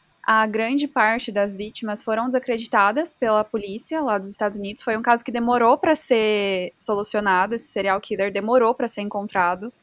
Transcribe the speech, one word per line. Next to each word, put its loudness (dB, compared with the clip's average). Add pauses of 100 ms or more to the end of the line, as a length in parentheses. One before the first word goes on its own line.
(220)
a 4
grande -2
parte 0
das -2
vítimas -8
foram -2
desacreditadas 0
pela 2
polícia -6
lá 0
dos -8
Estados -4
Unidos. -10
Foi -2
um -4
caso 4
que -8
demorou 4
pra 2
ser 0
solucionado, 0
esse -8
serial 0
killer -2
demorou 2
pra -2
ser -6
encontrado. -2 (100)